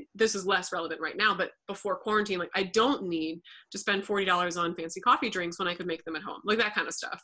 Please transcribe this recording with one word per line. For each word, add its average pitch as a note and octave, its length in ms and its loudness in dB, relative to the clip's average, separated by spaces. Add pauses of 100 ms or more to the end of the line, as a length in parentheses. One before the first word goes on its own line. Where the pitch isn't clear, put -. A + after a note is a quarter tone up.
(160)
this G#3+ 180 4
is F#3+ 100 -6
less F#3 280 2
relevant D#3+ 280 -4
right D#3 160 -4
now, G#3 160 4
but F3+ 200 0 (160)
before G3 280 -2
quarantine, G3+ 440 0
like, E3+ 160 -4
I G3 80 2
don't A3 400 2
need E3 360 -2 (300)
to G3+ 80 -8
spend G3 260 0
forty G3+ 200 0
dollars F3+ 320 2
on E3+ 180 0
fancy E3 260 -8
coffee B3 300 4
drinks F3 300 -4
when F#3 80 0
I F3 80 -2
could F3 100 -8
make E3 180 -4
them D#3+ 120 -6
at D3+ 60 -6
home, - 220 -10
like, G#3+ 140 4
that G#3 160 2
kind E3+ 140 0
of E3+ 60 -6
stuff. - 300 -8